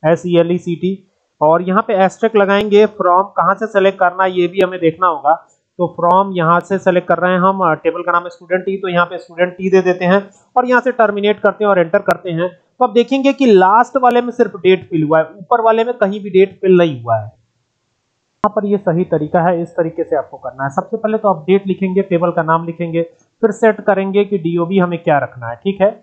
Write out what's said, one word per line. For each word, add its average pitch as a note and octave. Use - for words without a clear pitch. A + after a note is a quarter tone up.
एस D#3+
ई F3
एल E3+
ई F3+
सी E3+
टी F#3
और D#3+
यहाँ F#3
पे F#3+
asterisk A3
लगाएंगे G3+
from, F#3
कहाँ F3+
से A3
select F#3+
करना F#3
है F#3
ये F3
भी F#3
हमें F#3
देखना E3+
होगा। D3
तो F3
from F3+
यहाँ E3+
से F3+
select F3+
कर F3
रहे F3+
हैं F#3
हम, F#3+
अ, E3+
table E3
का F3
नाम E3+
है F3
स्टूडेंट F3+
T, G3
तो F#3+
यहाँ F3
पे F3+
student F3
T F#3
दे F#3
देते F3+
हैं G3
और B3
यहाँ B3
से B3+
terminate G#3
करते G3+
हैं G#3
और F#3+
enter E3+
करते F#3+
हैं। E3+
तो -
आप A#3+
देखेंगे B3+
कि C#4
last G#3+
वाले B3
में A#3+
सिर्फ A3+
date F#3
fill D#3+
हुआ D#3
है, D#3+
ऊपर G3+
वाले A3+
में A#3+
कहीं G#3+
भी G3+
डेट F#3+
fill F#3+
नहीं D#3
हुआ A#2
है। G#2+
यहाँ -
पर G#3
ये G3+
सही F3+
तरीका D#3+
है, E3+
इस E3+
तरीके D#3+
से D#3+
आपको -
करना C3
है। C#3
सबसे G3
पहले G#3+
तो G#3+
आप E3
date G3
लिखेंगे, F#3
table F3
का E3+
नाम E3
लिखेंगे, E3
फिर A3
set G#3+
करेंगे G3
कि G3+
डीओबी E3+
हमें F3
क्या D3+
रखना B2
है, A#2
ठीक G3
है। G3+